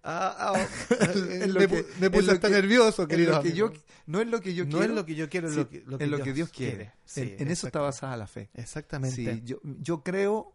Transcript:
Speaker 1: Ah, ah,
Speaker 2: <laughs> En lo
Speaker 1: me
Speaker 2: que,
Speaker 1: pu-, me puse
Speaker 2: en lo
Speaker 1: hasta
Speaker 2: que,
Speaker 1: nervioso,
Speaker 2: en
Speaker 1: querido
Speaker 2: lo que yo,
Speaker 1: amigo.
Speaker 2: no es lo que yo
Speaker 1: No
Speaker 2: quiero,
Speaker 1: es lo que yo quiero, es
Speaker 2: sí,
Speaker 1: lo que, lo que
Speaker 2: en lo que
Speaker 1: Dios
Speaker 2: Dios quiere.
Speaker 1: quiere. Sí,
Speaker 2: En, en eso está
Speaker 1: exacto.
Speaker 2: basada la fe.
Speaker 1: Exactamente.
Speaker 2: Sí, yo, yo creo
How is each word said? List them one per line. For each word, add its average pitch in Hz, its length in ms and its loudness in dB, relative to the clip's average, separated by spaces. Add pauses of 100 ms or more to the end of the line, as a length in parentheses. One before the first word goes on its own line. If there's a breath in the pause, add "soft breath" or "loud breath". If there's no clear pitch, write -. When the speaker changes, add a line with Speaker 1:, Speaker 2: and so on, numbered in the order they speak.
Speaker 1:
Ah, 180 360 -4
ah, 202 280 0 (240)
Speaker 2:
<laughs> 247 60 4 (180)
En 185 400 0
lo 185 60 4
Speaker 1:
me 196 80 8
Speaker 2:
que, 175 160 0
Speaker 1:
pu-, - 20 -8 (140)
me 190 100 4
puse 208 120 6
Speaker 2:
en 185 40 6
lo 208 60 6
Speaker 1:
hasta 190 160 4
Speaker 2:
que, 196 60 4
Speaker 1:
nervioso, 214 480 6
Speaker 2:
en 156 60 0
Speaker 1:
querido 165 280 4
Speaker 2:
lo 147 60 2
que 170 100 0
yo, 202 160 2
Speaker 1:
amigo. 156 140 -10 (240 soft breath)
Speaker 2:
no 165 140 -2
es 233 60 0
lo 226 140 -2
que 180 140 -6
yo 175 100 -2
Speaker 1:
No 143 80 -4
Speaker 2:
quiero, 180 140 2
Speaker 1:
es 220 40 2
lo 208 160 -2
que 160 80 -8
yo 156 160 -4
quiero, 170 180 -4
es 151 60 -4
Speaker 2:
sí, 151 60 0
Speaker 1:
lo 131 80 -2
que, 143 180 -16
lo 131 120 -8
que 147 60 -2
Speaker 2:
en 147 60 0
lo 147 80 -2
que 139 60 -4
Speaker 1:
Dios 131 100 -4
Speaker 2:
Dios 160 160 -2
quiere. 120 260 -6
Speaker 1:
quiere. 104 160 -14 (120)
Sí, - 160 -10
Speaker 2:
En, 123 80 -4 (140)
en 143 100 -2
eso 170 160 -6
está 165 100 -6
Speaker 1:
exacto. 147 60 0
Speaker 2:
basada 135 320 -6
la 107 100 -8
fe. 101 280 -14
Speaker 1:
Exactamente. 131 840 -6
Speaker 2:
Sí, 113 80 -10
yo, 127 180 -10
yo 147 400 -6
creo 196 520 -2